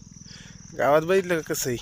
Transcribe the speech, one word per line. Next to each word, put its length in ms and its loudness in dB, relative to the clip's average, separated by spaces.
गावात 240 4
बघितलं 380 0
का 140 -6
कसं 160 -4
आहे, 120 -4